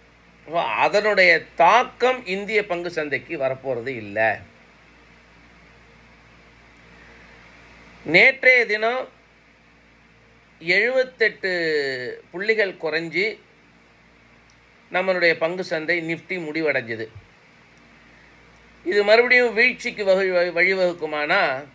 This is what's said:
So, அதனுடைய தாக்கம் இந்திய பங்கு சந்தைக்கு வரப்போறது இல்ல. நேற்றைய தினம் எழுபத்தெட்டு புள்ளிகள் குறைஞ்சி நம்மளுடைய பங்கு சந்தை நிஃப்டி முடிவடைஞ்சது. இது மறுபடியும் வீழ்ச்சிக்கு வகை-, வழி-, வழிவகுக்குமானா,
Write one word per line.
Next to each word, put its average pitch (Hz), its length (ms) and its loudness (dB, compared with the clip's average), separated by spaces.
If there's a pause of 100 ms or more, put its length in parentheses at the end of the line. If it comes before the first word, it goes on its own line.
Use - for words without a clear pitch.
(460)
So, 160 160 -4
அதனுடைய 170 800 2 (140)
தாக்கம் 247 720 2
இந்திய 202 400 -4
பங்கு 175 240 -6
சந்தைக்கு 151 480 -6
வரப்போறது 131 480 -4
இல்ல. 107 540 -2 (3750)
நேற்றைய 240 640 4
தினம் 220 420 -2 (1500)
எழுபத்தெட்டு 175 1700 -2
புள்ளிகள் 202 420 -2
குறைஞ்சி 165 680 -4 (1500)
நம்மளுடைய 180 420 2
பங்கு 175 300 -2
சந்தை 165 500 -4
நிஃப்டி 180 240 -8
முடிவடைஞ்சது. 139 720 -4 (1800)
இது 208 200 0
மறுபடியும் 240 500 4
வீழ்ச்சிக்கு 214 500 -2
வகை-, 190 260 2
வழி-, 180 200 0
வழிவகுக்குமானா, 170 1120 0 (100)